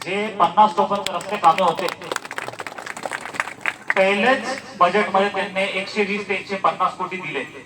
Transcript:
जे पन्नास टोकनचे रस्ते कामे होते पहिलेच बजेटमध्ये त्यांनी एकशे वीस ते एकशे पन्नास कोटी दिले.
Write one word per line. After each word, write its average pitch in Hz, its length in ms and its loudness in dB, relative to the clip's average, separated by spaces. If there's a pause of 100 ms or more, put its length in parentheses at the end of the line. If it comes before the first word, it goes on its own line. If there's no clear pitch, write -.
जे 202 220 -2 (100)
पन्नास 208 400 4
टोकनचे 196 360 0
रस्ते 180 240 -4
कामे - 260 6
होते 175 240 2 (2000)
पहिलेच 214 640 2 (180)
बजेटमध्ये 196 500 4
त्यांनी 190 340 -2 (160)
एकशे 196 240 -2
वीस 202 260 -2
ते 196 60 0
एकशे 190 220 -6
पन्नास 180 400 0
कोटी 185 200 -6
दिले. 151 280 -6 (220)